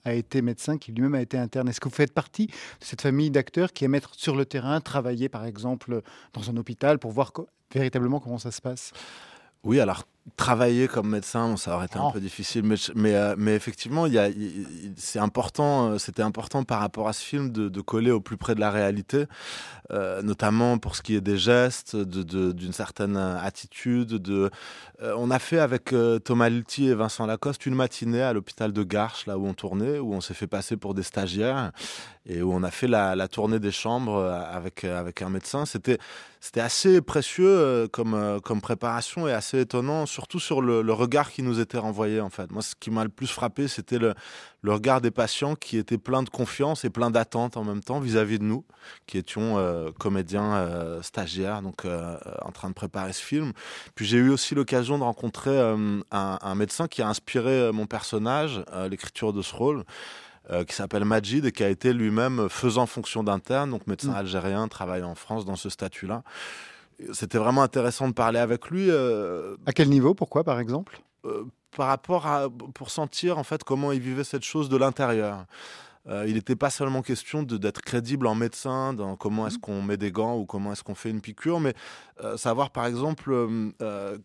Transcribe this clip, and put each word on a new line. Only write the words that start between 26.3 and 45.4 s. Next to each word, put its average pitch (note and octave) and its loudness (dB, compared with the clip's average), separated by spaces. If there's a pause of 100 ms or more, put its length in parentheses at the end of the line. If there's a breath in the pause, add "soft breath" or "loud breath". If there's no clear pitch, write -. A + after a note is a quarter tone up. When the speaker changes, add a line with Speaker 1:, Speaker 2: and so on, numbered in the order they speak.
Speaker 2:
Lutty A#2+ 2
et B2+ 8
Vincent A2 0
Lacoste A2 -2
une C3 0
matinée A#2+ 2
à B2+ 2
l'hôpital G#2+ -2
de G#2 2
Garches, G#2 0
là G2+ -4
où G2 -2
on G2 -2
tournait, G#2+ -2
où A#2 -2
on F#2 -2
s'est F2+ -8
fait G2+ -6
passer G2+ -2
pour G2 -6
des F#2+ -2
stagiaires G2+ -2 (540 loud breath)
et F2 -2
où F#2 2
on F2+ 2
a F2+ 0
fait - -2
la, G2+ 4
la F#2+ 0
tournée A2 0
des G2+ 0
chambres, A2+ -2
euh, F2+ 0 (120)
avec, F2+ -8
euh, F2+ -2
avec F2 -6
un F#2 -4
médecin. A2+ -4
C'était, A#2 0 (420 loud breath)
c'était - -4
assez F3+ 6
précieux, E3 2
euh, C3+ 6
comme, A2+ -2
euh, G#2 0
comme G#2+ -2
préparation A#2+ -2
et C3+ 2
assez A2+ 0
étonnant, C3+ 0
surtout - -8
sur C#3 0
le, A#2 4
le A2 4
regard B2+ 2
qui - -6
nous B2 0
était A#2 -2
renvoyé, G#2+ 0
en G2+ -4
fait. F2+ -10
Moi, A2 -6
ce - -8
qui - -8
m'a A2 2
le A2 0
plus C3 -8
frappé, B2+ -2
c'était A#2+ -4
le, A2+ 4 (480 loud breath)
le G#2 2
regard B2 4
des A#2+ 4
patients C#3 0